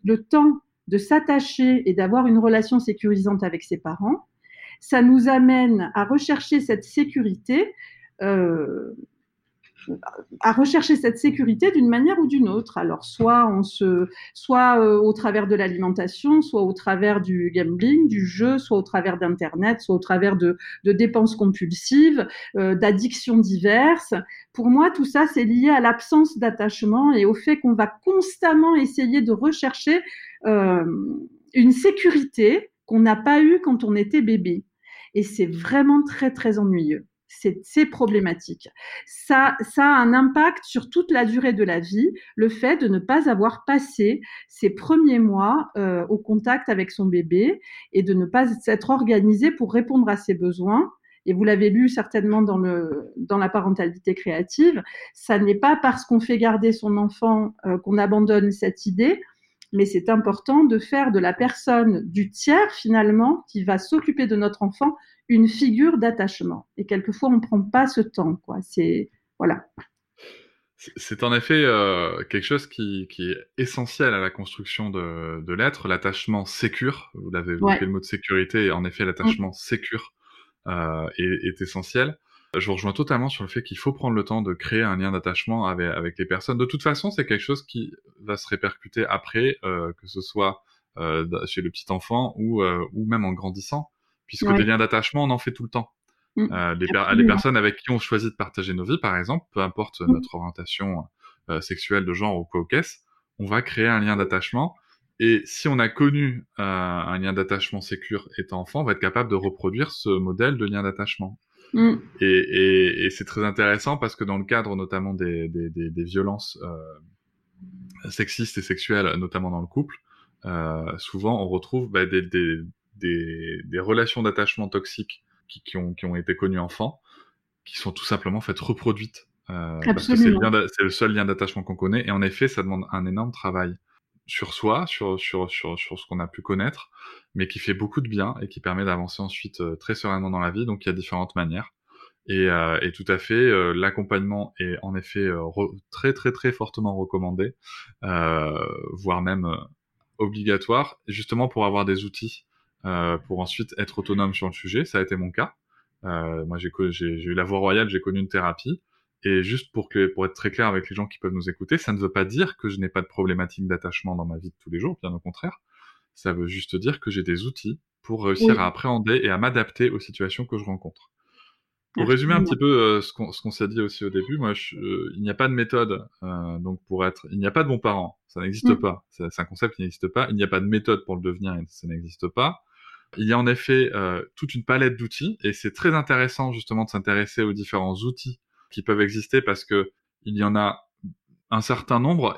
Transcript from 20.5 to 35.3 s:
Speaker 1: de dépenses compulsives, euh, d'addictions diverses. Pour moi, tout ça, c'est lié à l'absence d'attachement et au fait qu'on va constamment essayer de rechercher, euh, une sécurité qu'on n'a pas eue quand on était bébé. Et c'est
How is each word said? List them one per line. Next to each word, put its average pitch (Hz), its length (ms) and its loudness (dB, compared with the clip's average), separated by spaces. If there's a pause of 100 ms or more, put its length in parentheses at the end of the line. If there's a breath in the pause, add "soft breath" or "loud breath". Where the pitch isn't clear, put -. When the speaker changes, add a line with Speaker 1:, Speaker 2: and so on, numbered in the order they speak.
Speaker 1:
de 196 80 4
dépenses 220 460 4
compulsives, 214 880 4 (300 loud breath)
euh, 190 180 2
d'addictions 214 640 2
diverses. 214 760 4 (380 loud breath)
Pour 240 180 0
moi, 294 200 6
tout 285 140 0
ça, 285 280 2
c'est 240 120 2
lié 240 240 4
à 294 100 6
l'absence 277 580 4
d'attachement 220 760 2
et 208 120 6
au 214 100 6
fait 294 260 2
qu'on 240 140 4
va 214 120 4
constamment 330 880 4
essayer 262 480 2
de 226 80 2
rechercher, 285 720 2 (460 loud breath)
euh, 190 380 4 (720)
une 254 160 8
sécurité 285 1000 4 (160)
qu'on 220 120 2
n'a 220 180 6
pas 294 240 4
eue 330 220 8
quand 247 220 2
on 208 100 2
était 208 280 2
bébé. 185 420 0 (500 loud breath)
Et 208 80 2
c'est 190 240 0